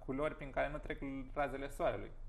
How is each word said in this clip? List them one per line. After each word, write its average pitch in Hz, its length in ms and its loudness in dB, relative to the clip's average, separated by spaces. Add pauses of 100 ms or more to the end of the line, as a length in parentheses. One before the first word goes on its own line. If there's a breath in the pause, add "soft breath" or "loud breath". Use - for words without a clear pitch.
culori 139 300 2
prin 143 140 -6
care 139 220 2
nu 151 60 -2
trec 143 220 -4 (340)
razele 139 360 2
soarelui, 120 420 2 (160)